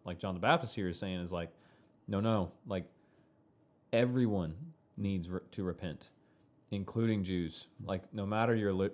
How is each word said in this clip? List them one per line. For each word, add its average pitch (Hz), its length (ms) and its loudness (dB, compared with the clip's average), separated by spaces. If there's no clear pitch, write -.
like, 87 140 -6
John 95 140 -4
the 87 60 -6
Baptist 127 360 2
here 92 140 0
is 85 100 -4
saying 92 200 -4
is, 87 120 -6
like, 85 200 -4
"No, 101 120 0
no, 104 320 2
like, 92 180 -2
everyone 113 640 4
needs 95 320 -2
re-, 92 100 -4
to 101 120 -6
repent, 85 460 -6
including 104 520 0
Jews. 90 440 -2
Like, 95 300 -4
no 104 120 -4
matter 110 300 2
your 101 180 2
li-, 95 200 2